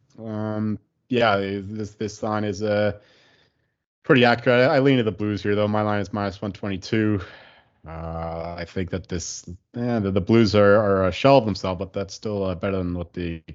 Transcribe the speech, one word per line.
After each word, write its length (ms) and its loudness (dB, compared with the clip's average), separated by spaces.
um, 600 -6
yeah, 260 2
this, 540 -6
this 320 -10
line 220 -4
is, 180 -6
uh, 360 0
pretty 220 6
accurate. 460 4
I, 60 2
I 20 4
lean 180 4
to 60 2
the 100 0
Blues 300 -4
here, 120 0
though. 140 2
My 140 0
line 180 0
is 140 -8
minus 260 -6
one 120 -6
twenty-two. 680 -2
Uh, 720 -10
I 80 -10
think 240 -8
that 180 -8
this, 400 -10
yeah, 240 -2
the, 120 0
the 100 0
Blues 340 4
are, 220 6
are 300 2
a 60 0
shell 260 6
of 80 2
themselves, 320 -4
but 140 -10
that's 200 -8
still, 320 -6
uh, 100 -2
better 220 -4
than 160 -4
what 220 -8
the, 280 -8